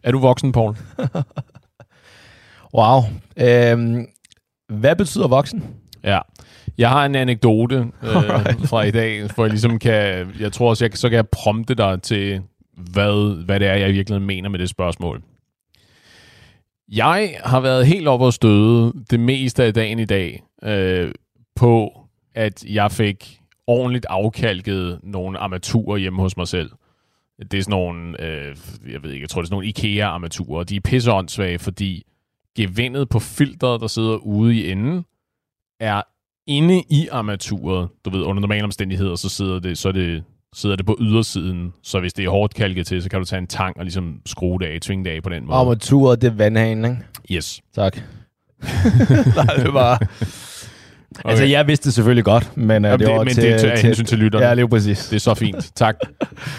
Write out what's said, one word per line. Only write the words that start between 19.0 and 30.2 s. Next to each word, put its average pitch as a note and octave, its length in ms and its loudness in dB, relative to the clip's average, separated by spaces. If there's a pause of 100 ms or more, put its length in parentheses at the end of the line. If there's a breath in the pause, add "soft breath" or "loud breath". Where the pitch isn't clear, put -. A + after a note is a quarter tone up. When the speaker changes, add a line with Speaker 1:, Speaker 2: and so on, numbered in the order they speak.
Speaker 1:
det A#2+ 100 2
meste B2+ 440 0
af A2 100 2
dagen A2 260 -2
i A2+ 60 -2
dag, G2 380 -4 (200)
øh, F#2 480 -2 (440)
på, A#2 440 2 (360)
at G#2+ 320 -4
jeg G#2 240 0
fik - 480 -4 (280)
ordentligt B2 420 0
afkalket F#2+ 960 -4
nogle F#2+ 360 -10
armaturer G2+ 580 -4
hjemme F#2 240 -4
hos F#2+ 160 -2
mig F2 100 -6
selv. F2 240 -6 (800)
Det G2+ 60 -4
er G2 60 -2
sådan G2+ 80 -4
nogle, F2 500 -4
øh, D2 340 -10 (360)
jeg C#2 120 -14
ved D2+ 80 -12
ikke, C2+ 100 -12
jeg D2 80 -14
tror, - 120 -6
det E2+ 40 -6
er - 20 -14
sådan F#2 80 -6
nogle G2 120 -6
ikea-armaturer. F2+ 960 -4